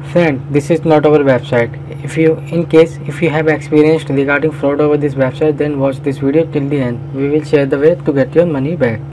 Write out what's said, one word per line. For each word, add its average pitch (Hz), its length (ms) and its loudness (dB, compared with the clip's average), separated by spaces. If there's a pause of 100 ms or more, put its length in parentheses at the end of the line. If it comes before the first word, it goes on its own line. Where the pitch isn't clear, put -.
(120)
Friend, 156 400 0
this 143 180 0
is 160 140 0
not 151 220 4
our 151 140 6
website. 123 600 0 (240)
If - 140 -6
you, 160 160 4 (180)
in 165 140 -2
case, 160 320 4 (100)
if - 140 -8
you 165 80 2
have 156 180 0
experienced 151 640 2
regarding 143 420 0
fraud 143 300 -2
over 147 160 2
this 143 160 -2
website, 139 440 0
then 147 220 -2
watch 135 200 -2
this 139 180 -4
video 143 340 0
till 139 160 -2
the 143 140 -2
end. 120 340 -6
We 139 140 -2
will 147 160 0
share 143 200 2
the 139 140 -2
way 160 160 4
to - 160 -4
get 139 240 0
your 170 100 4
money 147 300 -4
back. 117 240 -2 (140)